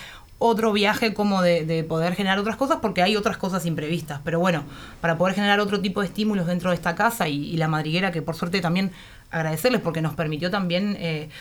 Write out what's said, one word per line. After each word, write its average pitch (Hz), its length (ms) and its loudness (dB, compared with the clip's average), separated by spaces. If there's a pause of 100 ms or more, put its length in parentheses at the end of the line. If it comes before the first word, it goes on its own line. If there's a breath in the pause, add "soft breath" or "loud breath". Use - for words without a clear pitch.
(380 loud breath)
otro 220 340 4
viaje 208 400 2
como 202 300 2
de, 170 240 4
de 165 160 0
poder 165 320 0
generar 190 240 2
otras 214 160 -2
cosas, 277 260 0
porque 180 220 0
hay 208 140 4
otras 208 200 0
cosas 180 300 -2
imprevistas. 151 560 -4
Pero 165 160 -2
bueno, 175 240 2 (380 loud breath)
para 165 180 2
poder 185 160 2
generar 202 240 4
otro 202 220 0
tipo 202 220 -2
de 185 40 -2
estímulos 202 400 0
dentro 175 240 0
de 175 60 2
esta 170 180 -2
casa 214 340 0
y, 143 240 -2
y 165 40 -2
la 160 100 2
madriguera, 160 460 0
que 165 100 -2
por 160 140 -4
suerte 180 240 -2
también 185 320 0 (380 loud breath)
agradecerles 160 520 0
porque 160 180 -2
nos 156 140 0
permitió 156 360 -2
también, 196 500 0
eh, 160 280 -4 (120 loud breath)